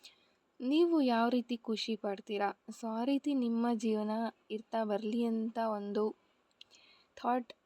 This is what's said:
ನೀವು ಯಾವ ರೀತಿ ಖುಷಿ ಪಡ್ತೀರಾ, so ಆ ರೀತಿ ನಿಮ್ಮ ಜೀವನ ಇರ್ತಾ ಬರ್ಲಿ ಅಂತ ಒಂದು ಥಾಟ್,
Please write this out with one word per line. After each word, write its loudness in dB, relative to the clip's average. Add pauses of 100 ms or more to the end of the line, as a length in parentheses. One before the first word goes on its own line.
(600)
ನೀವು 4
ಯಾವ 4
ರೀತಿ 0
ಖುಷಿ -4
ಪಡ್ತೀರಾ, -4 (100)
so -10
ಆ -2
ರೀತಿ 0
ನಿಮ್ಮ 2
ಜೀವನ 0 (400)
ಇರ್ತಾ -4
ಬರ್ಲಿ 0
ಅಂತ -2
ಒಂದು -2 (1000)
ಥಾಟ್, -2 (120)